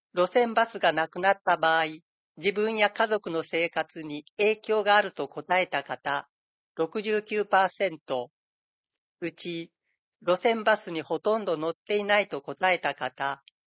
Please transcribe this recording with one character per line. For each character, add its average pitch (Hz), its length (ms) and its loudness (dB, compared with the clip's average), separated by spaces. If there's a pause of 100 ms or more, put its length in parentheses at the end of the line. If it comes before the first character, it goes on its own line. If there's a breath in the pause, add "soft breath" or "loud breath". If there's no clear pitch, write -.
(140)
路 180 180 2
線 233 220 2
バ 226 140 4
ス 214 100 -12
が 170 160 2
な 160 140 0
く - 120 -12
な 190 120 4
っ 196 120 0
た 175 140 2
場 160 240 4
合、 160 40 0 (520)
自 185 160 -2
分 220 240 -2
や 208 140 4
家 226 160 0
族 208 240 -2
の 165 100 -2
生 165 280 -2
活 160 340 -6
に 147 200 -10 (140)
影 214 200 2
響 214 260 -2
が 202 120 4
あ 208 60 6
る 190 100 -4
と 143 160 -8
答 175 320 -2
え 180 60 0
た 143 180 -4
方、 143 460 -6 (460)
六 165 260 -4
十 214 220 -2
九 208 220 -2
パ 190 180 4
ー 185 60 0
セ 196 200 -2
ン 156 80 -10
ト。 123 320 -6 (920)
う 165 120 -8
ち、 165 400 -10 (500)
路 180 160 2
線 226 260 2
バ 214 140 4
ス 190 140 -12
に 160 100 -6
ほ 156 180 -4
と 220 200 0
ん 208 60 -8
ど 170 120 0
乗 160 140 -2
っ - 40 -8
て - 220 -2
い 208 60 -2
な 208 160 2
い 196 80 0
と 143 160 -8
答 185 280 0
え 175 60 2
た 143 160 -4
方、 139 500 -6 (240)